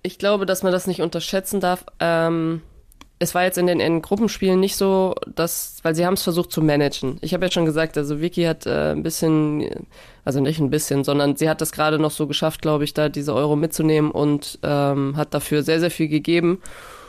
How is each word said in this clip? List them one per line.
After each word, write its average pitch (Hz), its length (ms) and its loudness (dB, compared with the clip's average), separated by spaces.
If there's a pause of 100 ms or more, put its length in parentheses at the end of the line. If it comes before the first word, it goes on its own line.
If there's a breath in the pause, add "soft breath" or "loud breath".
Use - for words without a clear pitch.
Ich - 120 -10
glaube, 196 260 2
dass 185 160 0
man 190 100 2
das 180 140 0
nicht 180 160 -2
unterschätzen 190 580 -2
darf. 180 240 0 (160)
Ähm, 165 600 0 (560)
es - 160 -2
war 180 100 2
jetzt 185 140 0
in 175 80 2
den, 175 140 2
in 156 140 2
den 165 100 0
Gruppenspielen 196 560 0
nicht 190 160 2
so, 190 400 2 (100)
dass, - 560 -6
weil 165 140 0
sie 175 100 2
haben's 185 160 2
versucht 170 300 0
zu 160 100 0
managen. 143 600 2
Ich 165 120 -4
hab 175 80 0
ja 185 80 0
schon 170 160 0
gesagt, 156 320 0
also 147 240 -2
Vicky 175 220 -2
hat, 160 240 -2
äh, 151 240 0
ein 151 100 -2
bisschen, 156 840 0 (360 loud breath)
also 139 180 0
nicht 156 180 0
ein 139 100 2
bisschen, 139 340 0
sondern 143 340 2
sie 160 120 2
hat 156 100 0
das 156 120 -4
gerade 151 260 0
noch 151 140 2
so 151 160 -4
geschafft, 156 340 -2
glaub 151 220 2
ich, 147 100 -4
da 151 160 0
diese 143 240 -4
Euro 147 220 2
mitzunehmen 156 560 2
und, 147 500 0
ähm, 139 560 0
hat 151 160 -2
dafür 147 300 0
sehr, 160 160 2
sehr 170 120 2
viel 160 180 -2
gegeben, 170 520 2 (480 loud breath)